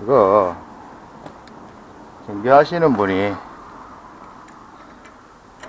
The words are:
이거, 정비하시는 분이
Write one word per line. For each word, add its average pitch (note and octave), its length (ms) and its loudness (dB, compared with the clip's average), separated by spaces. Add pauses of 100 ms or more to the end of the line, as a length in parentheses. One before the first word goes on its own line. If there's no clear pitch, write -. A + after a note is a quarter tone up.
이거, G2+ 540 2 (1700)
정비하시는 C#3 680 2
분이 G2+ 420 -2 (2250)